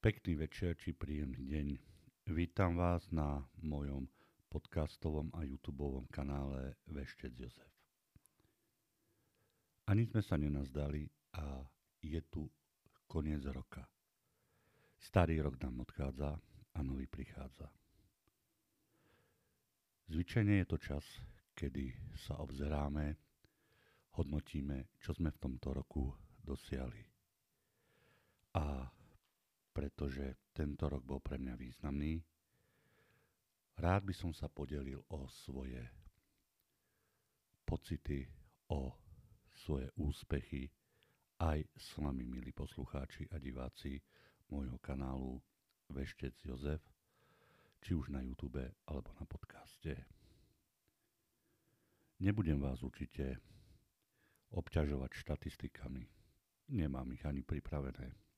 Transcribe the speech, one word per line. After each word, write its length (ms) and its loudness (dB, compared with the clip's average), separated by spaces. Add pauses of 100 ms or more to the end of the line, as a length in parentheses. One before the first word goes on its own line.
Pekný 320 2
večer 400 0
či 160 -4
príjemný 560 -2
deň. 160 2 (640)
Vítam 480 4
vás 320 4
na 320 4 (160)
mojom 480 -2 (400)
podcastovom 880 0
a 80 -2
YouTubeovom 640 -4
kanále 800 -2
Veštec 480 -8
Jozef. 320 -12 (2250)
Ani 160 8
sme 160 4
sa 160 4
nenazdali 720 2 (240)
a 240 -4 (400)
je 320 -2
tu 160 -4 (560)
koniec 480 2
roka. 320 -6 (1120)
Starý 480 6
rok 160 2
nám 240 -2
odchádza 560 -2 (320)
a 80 -4
nový 320 0
prichádza. 560 -10 (2500)
Zvyčajne 560 6
je 80 2
to 80 4
čas, 240 -2 (480)
kedy 640 -4
sa 240 -4
obzeráme, 800 2 (960)
hodnotíme, 720 0 (160)
čo 80 -4
sme 240 2
v 80 -14
tomto 320 -2
roku 400 0 (240)
dosiahli. 640 -4 (1500)
A 320 2 (920)
pretože 800 -4
tento 320 2
rok 160 -2
bol 160 -2
pre 160 -4
mňa 160 -4
významný, 640 -2 (1600)
rád 320 4
by 80 0
som 160 -2
sa 160 -6
podelil 640 -6
o 160 -6
svoje 480 -8 (1800)
pocity, 640 -2 (480)
o 160 0 (640)
svoje 320 -2 (160)
úspechy 640 -2 (800)
aj 160 4 (160)
s 160 -14
vami, 320 0
milí 320 -6
poslucháči 720 -6
a 80 -6
diváci 640 -6 (480)
môjho 320 -2
kanálu 560 -2 (560)
Veštec 480 -4
Jozef, 400 -2 (960)
či 160 -2
už 160 2
na 160 -2
YouTube, 400 -4 (240)
alebo 240 -6
na 160 -10
podcaste. 640 -8 (2250)
Nebudem 400 6
vás 240 2
určite 560 -2 (1200)
obťažovať 560 2
štatistikami. 880 -4 (720)
Nemám 400 2
ich 160 -8
ani 160 -2
pripravené. 800 -4 (120)